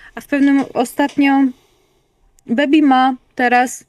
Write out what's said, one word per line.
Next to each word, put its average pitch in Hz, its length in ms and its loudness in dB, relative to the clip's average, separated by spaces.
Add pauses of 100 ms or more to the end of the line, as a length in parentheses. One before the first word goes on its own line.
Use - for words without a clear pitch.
(160)
a 233 60 -16
w - 60 -20
pewnym 277 360 0 (100)
ostatnio 277 600 -2 (1120)
Baby 277 360 0
ma 262 340 2 (200)
teraz 247 540 0